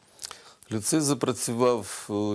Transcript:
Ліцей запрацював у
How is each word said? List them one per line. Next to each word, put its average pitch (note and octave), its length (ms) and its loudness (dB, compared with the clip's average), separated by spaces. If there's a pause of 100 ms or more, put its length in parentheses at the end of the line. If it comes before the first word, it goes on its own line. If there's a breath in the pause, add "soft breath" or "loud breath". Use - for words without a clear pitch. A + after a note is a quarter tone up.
(720 loud breath)
Ліцей A2 280 2
запрацював B2 1120 0
у G#2+ 40 -4 (220)